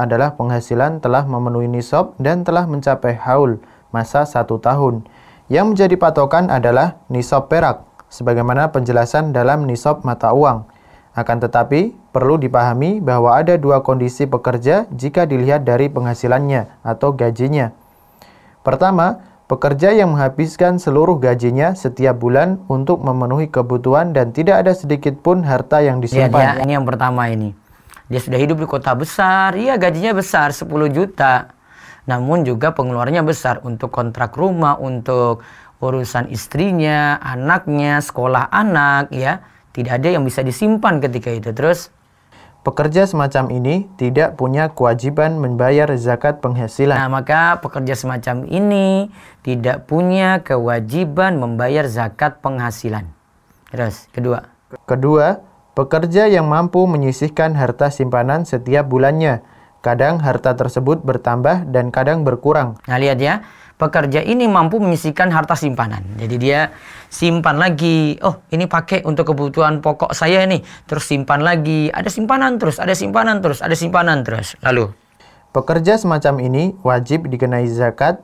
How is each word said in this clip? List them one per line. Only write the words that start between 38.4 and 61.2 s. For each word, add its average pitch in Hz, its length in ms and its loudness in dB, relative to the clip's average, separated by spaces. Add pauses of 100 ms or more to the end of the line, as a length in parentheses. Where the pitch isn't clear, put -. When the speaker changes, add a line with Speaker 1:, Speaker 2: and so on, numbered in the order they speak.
Speaker 2:
anak, 143 600 2
ya. 135 320 -4 (260)
Tidak 123 220 -6 (100)
ada 165 80 0
yang 151 160 0
bisa 127 180 -4
disimpan 214 560 0
ketika 123 300 -4
itu. 117 260 -6
Terus? 151 380 0 (640)
Speaker 1:
Pekerja 151 480 2
semacam 139 480 0
ini 160 400 -2
tidak 143 400 0
punya 139 320 0
kewajiban 147 720 0
membayar 131 560 2
zakat 123 480 -2
penghasilan. 127 480 0
Speaker 2:
Nah, 131 160 0
maka 151 560 0
pekerja 131 320 -4
semacam 127 480 -6
ini 196 640 0 (320)
tidak 127 480 -4
punya 185 560 2
kewajiban 143 960 -2
membayar 123 480 -2
zakat 117 560 -4
penghasilan. 117 640 -6 (640)
Terus, 117 400 -8
kedua. 123 400 -4 (320)
Speaker 1:
Kedua, 147 560 2 (320)
pekerja 165 560 2
yang 160 240 4
mampu 175 320 2
menyisihkan 151 720 0
harta 135 320 0
simpanan 131 560 0
setiap 131 480 0
bulannya 135 480 2 (400)
kadang 135 400 0
harta 131 320 0
tersebut 131 480 -2
bertambah 131 720 0